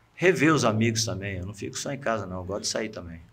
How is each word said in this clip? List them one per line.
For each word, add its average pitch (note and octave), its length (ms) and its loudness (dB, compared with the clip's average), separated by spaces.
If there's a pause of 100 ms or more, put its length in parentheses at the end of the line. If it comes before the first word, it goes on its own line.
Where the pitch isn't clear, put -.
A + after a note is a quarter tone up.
(140)
rever D#3+ 400 6
os A#2+ 100 4
amigos A2 400 4
também. G2 360 -4
Eu F2+ 60 -6
não G#2 60 -8
fico C3 240 -8
só C#3+ 160 -6
em C#3 60 -6
casa, A2+ 260 -2
não. F#2 140 -8
Eu F2+ 60 -8
gosto G2 180 -6
de - 60 -4
sair A2+ 200 -4
também. E2+ 320 -12 (120)